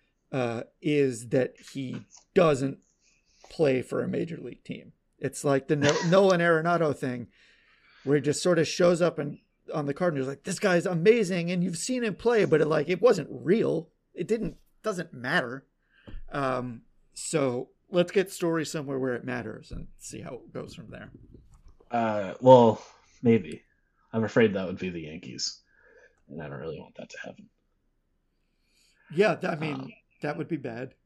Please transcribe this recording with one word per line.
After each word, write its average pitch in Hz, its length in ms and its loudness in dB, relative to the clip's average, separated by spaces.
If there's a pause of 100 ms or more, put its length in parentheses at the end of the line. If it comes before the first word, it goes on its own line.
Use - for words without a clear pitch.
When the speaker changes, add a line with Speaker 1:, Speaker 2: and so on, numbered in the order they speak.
(340)
Speaker 1:
uh, 120 300 -2 (180)
is 131 480 0
that 123 260 0 (200)
he 127 320 -10 (280)
doesn't 139 440 2 (720)
play 135 320 2
for - 200 -4
a - 60 -6
major 165 300 -6
league - 260 -16
team. - 280 -16 (260)
It's - 260 -8
like 139 240 2
the 151 80 2
No-, 147 240 4
<laughs> 175 80 -2
Nolan 190 320 6
Arenado 165 560 2
thing, 123 300 -8 (800)
where 139 120 4
he 139 60 2
just 139 200 -2
sort 175 160 4
of 151 80 2
shows 175 360 2
up 160 160 0
and 143 200 -8 (360)
on 156 120 -4
the 143 80 -4
card 180 200 -2
and 135 80 -4
he's 131 60 -4
like, 139 160 -12
"This 185 140 -6
guy's 180 280 2
amazing," 180 640 2
and 180 120 -2
you've 175 160 -4
seen 254 260 -4
him 214 100 -4
play, 226 320 2
but 151 140 4
it, 160 60 2
like, 151 220 0
it 175 140 -2
wasn't 196 280 4
real. 151 600 0 (240)
It 180 140 -6
didn't, 208 280 -4 (260)
doesn't 180 300 -8
matter. 131 540 -4 (640)
Um, 127 500 -4 (320)
so 131 560 -2 (200)
let's 175 220 2
get 190 180 2
Story 165 360 -2
somewhere 139 320 -6
where 127 160 -2
it 120 100 -8
matters 120 460 -8
and - 160 -12 (120)
see - 220 -16
how - 140 -12
it - 180 -18
goes - 220 -12
from - 160 -18
there. 120 200 -16 (800)
Speaker 2:
Uh, 107 500 -2
well, 120 420 10 (400)
maybe. 113 400 2 (500)
I'm 113 120 -2
afraid 107 300 4
that 95 120 -4
would 92 120 -8
be 92 120 -6
the 85 120 -10
Yankees, 76 580 -12 (680)
and - 140 -14
I 73 60 -12
don't 69 100 -12
really 76 220 -12
want - 160 -20
that - 140 -18
to - 140 -20
happen. - 240 -20 (1700)
Speaker 1:
Yeah, 185 220 4
th-, 185 160 -6
I 165 40 -6
mean, 151 180 -4
Speaker 2:
Um, 135 180 -12 (300)
Speaker 1:
that 147 140 -4
would 160 120 -8
be 170 80 -4
bad, 127 380 -10 (120)